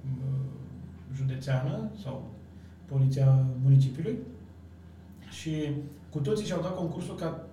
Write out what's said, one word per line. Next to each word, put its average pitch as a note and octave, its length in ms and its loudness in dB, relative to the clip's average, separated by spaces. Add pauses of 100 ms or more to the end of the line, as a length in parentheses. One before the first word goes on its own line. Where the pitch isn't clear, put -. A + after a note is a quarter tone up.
uh, C3+ 360 -4 (760)
județeană C3 720 -2 (140)
sau A#2+ 260 -10 (560)
poliția C3+ 600 6 (180)
municipiului. C#3 540 6 (1120)
Și - 220 -8 (580)
cu D3+ 100 -4
toții G#3 260 0
și-au F3 160 -2
dat F3+ 140 -2
concursul F3+ 400 -4
ca E3+ 380 -6